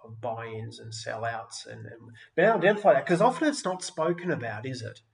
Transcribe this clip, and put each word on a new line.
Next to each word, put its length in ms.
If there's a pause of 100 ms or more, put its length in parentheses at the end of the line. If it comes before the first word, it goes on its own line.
of 180
buy-ins 600
and 120
sellouts, 760
and, 200
and 140 (340)
been 120
able 120
to 80
identify 280
that, 120
'cause 140
often 280
it's 160
not 180
spoken 480
about, 360
is 160
it? 180 (140)